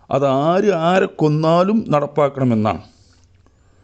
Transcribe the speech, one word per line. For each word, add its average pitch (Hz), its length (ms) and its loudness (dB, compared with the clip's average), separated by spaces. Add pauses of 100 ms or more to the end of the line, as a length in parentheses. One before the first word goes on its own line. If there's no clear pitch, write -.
(120)
അത് 139 140 0
ആര് 165 460 0
ആരെ 180 340 0
കൊന്നാലും 170 800 0
നടപ്പാക്കണമെന്നാണ്. 135 920 -2 (1040)